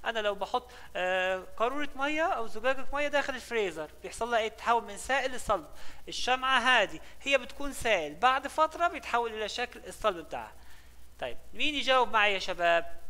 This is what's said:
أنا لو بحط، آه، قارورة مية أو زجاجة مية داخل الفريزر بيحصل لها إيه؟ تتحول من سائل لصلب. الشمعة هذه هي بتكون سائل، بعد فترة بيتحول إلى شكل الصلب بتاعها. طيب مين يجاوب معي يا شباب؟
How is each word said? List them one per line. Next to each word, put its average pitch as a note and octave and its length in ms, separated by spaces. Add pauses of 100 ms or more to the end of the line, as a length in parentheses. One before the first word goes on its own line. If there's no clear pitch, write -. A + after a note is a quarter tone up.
أنا A3+ 140
لو G#3 160
بحط، G3 360 (260)
آه، F#3 480 (120)
قارورة C4+ 400
مية D4+ 300
أو B3 200
زجاجة B3 460
مية C#4+ 160
داخل C#4 260
الفريزر F#3+ 560 (120)
بيحصل A3+ 280
لها A#3 80
إيه؟ A3 100
تتحول A3+ 360
من G3+ 120
سائل C4 360
لصلب. F#3+ 340 (420)
الشمعة B3+ 500
هذه A3+ 420 (220)
هي C#4 160
بتكون F#3+ 340
سائل، E3 420
بعد C4 320
فترة D#4 420
بيتحول A#3+ 460
إلى G#3+ 140
شكل - 380
الصلب F#3 300
بتاعها. B2+ 360 (680)
طيب A#2+ 180 (160)
مين C#4+ 200
يجاوب B3+ 340
معي G#3 260
يا F#3 40
شباب؟ E3+ 720